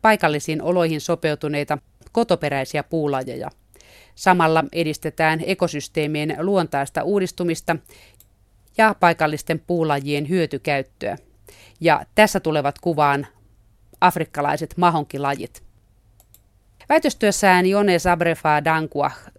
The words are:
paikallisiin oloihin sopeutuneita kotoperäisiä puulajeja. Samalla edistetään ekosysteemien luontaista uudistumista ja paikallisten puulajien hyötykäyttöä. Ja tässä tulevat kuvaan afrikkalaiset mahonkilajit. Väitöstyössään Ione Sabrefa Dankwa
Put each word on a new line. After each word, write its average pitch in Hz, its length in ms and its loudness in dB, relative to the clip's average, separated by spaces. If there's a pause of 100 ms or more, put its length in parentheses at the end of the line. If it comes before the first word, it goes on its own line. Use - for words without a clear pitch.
paikallisiin 160 600 2
oloihin 165 380 0
sopeutuneita 151 800 -4 (340)
kotoperäisiä 147 720 -2
puulajeja. 139 680 -4 (640)
Samalla 160 580 4
edistetään 160 760 -2
ekosysteemien 151 920 -4
luontaista 165 640 -2
uudistumista 175 760 -4 (1000)
ja 220 220 4
paikallisten 160 680 0
puulajien 147 640 -2
hyötykäyttöä. 143 880 -4 (640)
Ja 160 240 2 (100)
tässä 208 260 4
tulevat 147 380 -2
kuvaan 143 480 0 (760)
afrikkalaiset 151 760 0
mahonkilajit. 143 840 -2 (1300)
Väitöstyössään 208 800 2
Ione 196 320 2
Sabrefa 165 680 0
Dankwa 156 460 -2 (280)